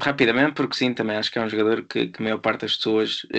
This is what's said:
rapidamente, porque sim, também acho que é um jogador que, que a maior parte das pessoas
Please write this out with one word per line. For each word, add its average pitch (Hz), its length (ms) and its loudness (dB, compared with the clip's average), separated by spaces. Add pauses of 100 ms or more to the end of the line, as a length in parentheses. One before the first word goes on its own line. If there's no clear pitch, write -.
rapidamente, 139 520 4
porque 135 240 -2
sim, 127 180 0
também 110 220 -2
acho 107 160 -4
que - 60 -4
é 117 40 0
um 110 60 -2
jogador 107 340 2
que, 113 260 -2
que 87 140 -10
a - 20 -2
maior 110 140 0
parte 110 240 -2
das 107 140 -2
pessoas 110 500 0 (120)